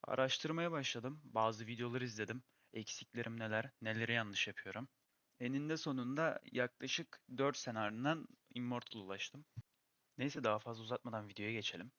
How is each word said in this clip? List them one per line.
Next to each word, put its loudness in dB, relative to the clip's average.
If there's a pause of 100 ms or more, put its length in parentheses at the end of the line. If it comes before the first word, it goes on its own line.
Araştırmaya 2
başladım. -2
Bazı 4
videoları 0
izledim. -2 (300)
Eksiklerim -4
neler, 2 (120)
neleri 2
yanlış 2
yapıyorum. -6 (520)
Eninde 0
sonunda 2 (120)
yaklaşık -2 (160)
dört 4
sene -4
ardından 0 (260)
Immortal -2
ulaştım. -6 (760)
Neyse 0
daha 6
fazla -6
uzatmadan -4
videoya -2
geçelim. -4